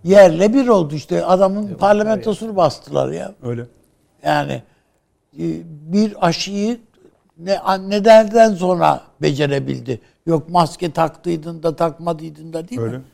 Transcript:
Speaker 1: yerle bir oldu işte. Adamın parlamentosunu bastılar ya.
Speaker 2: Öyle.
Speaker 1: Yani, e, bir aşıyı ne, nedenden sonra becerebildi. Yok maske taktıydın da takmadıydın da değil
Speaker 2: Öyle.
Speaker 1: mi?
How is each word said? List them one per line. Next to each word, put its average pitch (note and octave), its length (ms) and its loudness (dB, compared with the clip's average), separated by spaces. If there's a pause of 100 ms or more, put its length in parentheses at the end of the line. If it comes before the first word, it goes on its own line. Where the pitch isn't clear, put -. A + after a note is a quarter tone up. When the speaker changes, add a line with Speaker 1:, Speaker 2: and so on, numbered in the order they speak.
Speaker 1:
yerle F#3+ 500 6
bir C4 140 2
oldu E3+ 260 2
işte. E3+ 300 -4
Adamın F#3+ 500 0
parlamentosunu G#3 800 -2
bastılar C#3+ 560 -2
ya. - 300 -12
Speaker 2:
Öyle. A#2+ 240 -8 (560)
Speaker 1:
Yani, C#3+ 400 -4 (760)
e, D#3+ 40 -10 (500)
bir G#3 340 -2
aşıyı G3+ 540 -4 (580)
ne, F#3+ 200 -4 (300)
nedenden A3 640 6
sonra E3+ 480 0 (200)
becerebildi. C3+ 760 -2 (260)
Yok E3 220 -2
maske F3 420 -10
taktıydın E3 720 -8
da E3 140 -4
takmadıydın E3 760 -8
da E3 160 -12
değil A#3+ 120 -10
Speaker 2:
Öyle. A#2 180 -8
Speaker 1:
mi? C3 160 -18